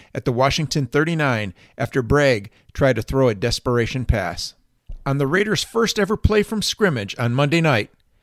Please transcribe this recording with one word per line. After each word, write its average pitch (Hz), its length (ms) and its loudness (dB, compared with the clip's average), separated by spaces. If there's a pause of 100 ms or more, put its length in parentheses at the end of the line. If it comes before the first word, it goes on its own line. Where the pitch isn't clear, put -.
(140)
at - 100 -8
the 135 80 0
Washington 139 540 0
thirty-nine 143 680 0 (240)
after 123 260 -2
Bragg 123 480 2 (220)
tried 131 240 2
to 110 60 -4
throw 135 260 2
a 113 60 2
desperation 120 720 -2
pass. 87 480 -2 (500)
On 139 140 -2
the 143 80 0
Raiders' 190 360 0
first - 360 -2
ever 202 180 0
play 214 260 0
from 208 200 -4
scrimmage 135 560 -2
on 120 160 0
Monday 143 260 2
night, 139 300 2 (320)